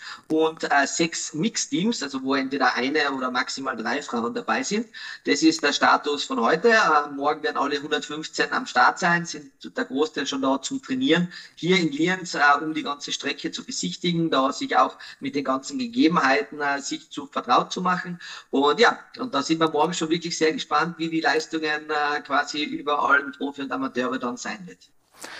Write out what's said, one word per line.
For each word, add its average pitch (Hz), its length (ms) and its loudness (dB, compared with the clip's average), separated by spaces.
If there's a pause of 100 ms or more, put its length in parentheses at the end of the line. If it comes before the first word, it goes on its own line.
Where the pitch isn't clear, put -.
(280)
und, 160 380 2
äh, 139 200 4
sechs - 480 -2
Mixteams, 190 720 -2
also 269 200 -6
wo 135 120 2
entweder 135 400 0
eine 143 380 0
oder 127 180 -4
maximal 127 460 -4
drei 117 240 -4
Frauen 240 320 -4
dabei 240 300 -2
sind. 220 240 -2 (380)
Das 143 180 2
ist 160 200 4
der 143 80 4
Status 139 540 2
von - 160 -2
heute. 233 300 4
Äh, 151 440 4
morgen 143 260 0
werden 151 140 -2
alle 147 260 0
hundertfünfzehn 151 680 -4
am 127 140 -2
Start - 340 4
sein, 175 260 2
sind - 280 -12 (240)
der 254 80 -2
Großteil - 420 0
schon 277 140 -2
da - 200 2
zum 135 200 -6
Trainieren 143 500 2 (240)
hier 185 220 2
in 165 120 2
Lienz, 170 440 -2
äh, 160 60 -2 (220)
um 156 120 -4
die 151 100 -4
ganze - 300 -6
Strecke - 380 -6
zu - 120 -8
besichtigen, 170 680 -2
da 135 220 2
sich 135 240 -4
auch 127 220 4 (240)
mit - 140 -6
den 143 100 -2
ganzen 131 340 -2
Gegebenheiten, 143 800 2
äh, 143 220 -2
sich - 300 -10
zu 143 160 -10
vertraut - 440 2
zu 190 100 -4
machen. 180 380 -2 (320)
Und 147 260 4
ja, 220 220 6 (200)
und 127 140 -6
da 139 80 0
sind 160 200 0
wir 160 80 4
morgen 156 240 2
schon 160 160 -2
wirklich 170 280 -2
sehr 156 140 4
gespannt, 156 460 -2
wie 160 100 -4
die 160 140 -2
Leistungen, 156 240 0
äh, 151 800 -2
quasi 143 380 -2
über 147 440 -2
allen 139 240 2
Profi 135 300 -6
und 135 100 -6
Amateure 135 460 -2
dann 123 180 -4
sein 123 300 -10
wird. - 140 -18 (600)